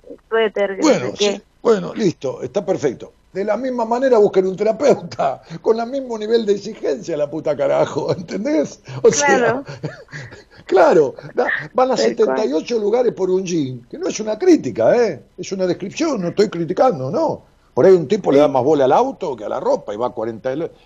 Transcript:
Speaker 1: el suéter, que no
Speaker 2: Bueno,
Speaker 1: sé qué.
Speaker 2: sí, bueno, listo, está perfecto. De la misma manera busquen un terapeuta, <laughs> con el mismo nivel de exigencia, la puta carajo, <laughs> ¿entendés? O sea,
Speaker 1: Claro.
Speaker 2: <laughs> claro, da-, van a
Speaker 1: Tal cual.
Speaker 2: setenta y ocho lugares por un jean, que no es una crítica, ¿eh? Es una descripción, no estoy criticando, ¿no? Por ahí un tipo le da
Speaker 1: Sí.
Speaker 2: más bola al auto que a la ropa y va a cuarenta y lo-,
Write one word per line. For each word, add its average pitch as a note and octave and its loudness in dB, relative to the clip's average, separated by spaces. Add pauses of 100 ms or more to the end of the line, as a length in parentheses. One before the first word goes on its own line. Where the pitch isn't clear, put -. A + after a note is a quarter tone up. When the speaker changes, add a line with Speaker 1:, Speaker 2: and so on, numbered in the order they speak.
(100)
Speaker 1:
el - -18 (100)
suéter, G3+ -2
que G3 -4
no - -
Speaker 2:
Bueno, A#3 2
Speaker 1:
sé - -
qué. G#3 0
Speaker 2:
sí, G#3 -16 (200)
bueno, F#3 0
listo, C3+ -2
está E3 -6
perfecto. C3+ -4 (180)
De F#3+ -6
la G#3 -2
misma B3 -4
manera A#3+ 2
busquen G3 4
un F#3+ -2
terapeuta, G3+ 0 (120)
<laughs> E3 -14
con A3+ 2
el A#3 -4
mismo B3 -6
nivel A3 0
de G3+ 2
exigencia, E3 -4
la D3 -2
puta D#3 -4
carajo, C#3+ 0
<laughs> - -2
¿entendés? A3+ -4 (200)
O A#3 6
sea, C#4 4
Speaker 1:
Claro. A#3+ 0 (480)
Speaker 2:
<laughs> - -20
claro, C4 4 (200)
da-, - -2 (240)
van B3+ 2
a A3 0
Speaker 1:
Tal A3 0
cual. A#3 2
Speaker 2:
setenta G#3+ 0
y B3+ -2
ocho A#3+ -2
lugares A3 0
por F#3 -4
un F#3+ 0
jean, C3+ -4 (100)
que - -14
no E4+ -6
es - -6
una G#3+ -6
crítica, D#3 4
¿eh? A3 0 (200)
Es F3+ -12
una F#3 -2
descripción, G#3 -4
no F3 -4
estoy F#3+ 2
criticando, E3 0
¿no? G#3+ -2 (320)
Por C#3 4
ahí F#3+ 10
un E3+ 4
tipo F#3+ 0
le C#3 6
da D3 6
Speaker 1:
Sí. C3+ -4
Speaker 2:
más C3 2
bola D3+ 4
al C3+ 4
auto G3 0
que G#2 -12
a G#2 -8
la A2+ -4
ropa F3+ -2
y - -8
va G#2+ -2
a - -6
cuarenta A2+ -6
y C3+ -6
lo-, D#3+ -6 (180)